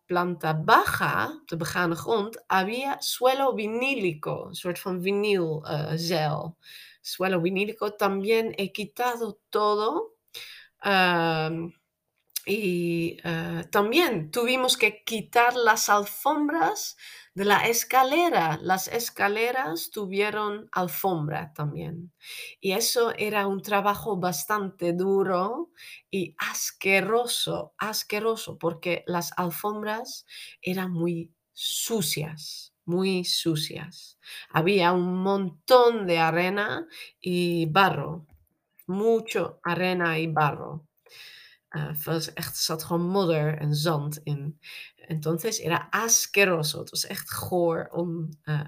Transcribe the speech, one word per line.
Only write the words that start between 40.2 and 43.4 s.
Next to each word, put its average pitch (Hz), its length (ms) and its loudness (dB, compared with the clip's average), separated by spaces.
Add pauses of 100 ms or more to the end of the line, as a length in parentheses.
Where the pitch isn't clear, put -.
barro. 151 600 0 (840)
Eh, 151 180 -6 (140)
was 160 280 -4
echt, - 240 -8
er - 60 -2
zat 160 220 -4
gewoon 170 240 0
modder 160 500 2